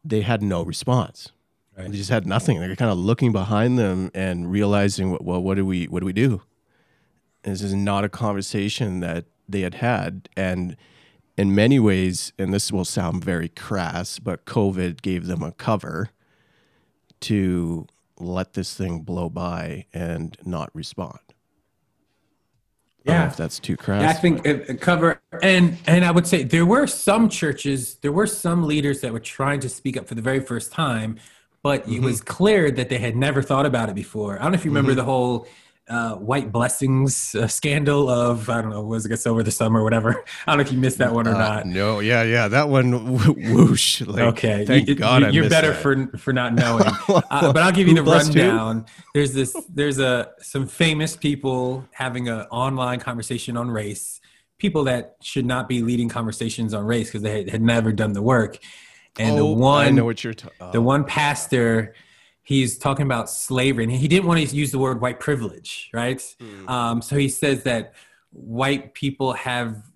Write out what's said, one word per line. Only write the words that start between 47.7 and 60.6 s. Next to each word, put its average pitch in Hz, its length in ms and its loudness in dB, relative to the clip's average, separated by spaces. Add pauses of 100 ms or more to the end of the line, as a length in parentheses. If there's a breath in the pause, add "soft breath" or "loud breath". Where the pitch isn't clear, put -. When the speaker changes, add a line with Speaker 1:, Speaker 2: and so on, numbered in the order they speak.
Speaker 2:
give 180 160 4
you 160 60 10
Speaker 1:
Who 170 60 8
Speaker 2:
the 147 40 -2
Speaker 1:
blessed 156 300 6
who? 151 60 6
Speaker 2:
rundown. 160 460 0 (280 loud breath)
There's 143 180 0
this, 131 240 -2 (120)
there's 143 300 -2
a, 123 400 0
some 135 300 -6
famous 160 480 0
people 131 760 -2
having 123 380 -6
an 113 140 -4 (100)
online 123 480 -2
conversation 120 560 -8
on 120 120 -4
race, 107 520 -8 (380 soft breath)
people 160 260 0
that 123 380 -2
should - 240 -4
not 127 220 -2
be 123 140 0
leading 120 260 0
conversations 113 640 -4
on 104 140 -4
race 113 240 0
'cause 107 120 -8
they 107 160 -2
had, 92 120 -6
had 113 120 -2
never 113 300 4
done 107 200 0
the 101 100 -4
work. 117 360 2 (600 loud breath)
And 110 180 2
the 110 60 4
Speaker 1:
Oh, 107 120 2
I 110 40 2 (280)
Speaker 2:
one, 139 100 6
Speaker 1:
know 120 80 4
what 113 180 -4
you're 113 120 -8
ta-, - 160 -18 (220)